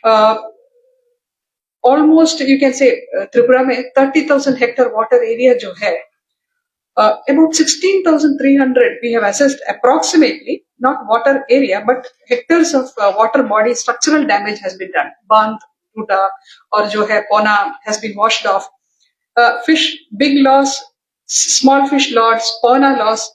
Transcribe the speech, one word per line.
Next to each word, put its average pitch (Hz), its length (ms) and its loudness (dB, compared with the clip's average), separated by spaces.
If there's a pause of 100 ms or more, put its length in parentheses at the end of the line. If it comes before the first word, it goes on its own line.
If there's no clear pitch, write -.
(120)
Uh, 220 240 4 (1500)
almost 311 560 4
you 269 240 2
can 262 100 2
say, 262 160 2 (280)
uh, 196 80 -6 (100)
त्रिपुरा 247 340 2
में 240 80 -2 (180)
thirty 277 260 2 (100)
thousand 277 320 0
hectare 240 340 0
water 233 240 2
area 240 320 2 (100)
जो 190 80 -12 (120)
है, 180 120 -2 (1000)
uh, 214 160 2 (160)
about 320 220 4 (100)
sixteen 370 420 0
thousand 302 360 2
three 277 180 2
hundred 254 340 2 (120)
we 240 120 -4
have 220 160 0
assessed 277 300 0 (120)
approximately, 294 840 0 (300)
not 277 120 0 (140)
water 269 240 2 (220)
area, 202 200 0 (120)
but 254 180 -2 (240)
hectares 311 480 0
of, 254 60 -4 (120)
uh, 202 200 2
water 226 260 2
body 214 300 0
structural 294 580 -2
damage 208 340 -4
has 185 160 -8
been 185 100 -12
done। 147 200 -4 (220)
बांध 220 240 0 (380)
टूटा 208 260 -4 (520)
और 208 200 0
जो 214 180 -2
है 208 80 0 (100)
पौना 208 260 0 (300)
has 214 200 -6
been 208 180 -10
washed 220 300 -2
off। 190 100 -4 (800)
Uh, 233 120 2 (140)
fish, 311 180 2 (380)
big 285 100 0 (140)
loss, 269 220 4 (600)
s-, - 300 -2
small 269 220 4 (100)
fish 277 160 0 (120)
loss, 226 300 0 (140)
पौना 269 260 2 (140)
loss 220 180 -2 (140)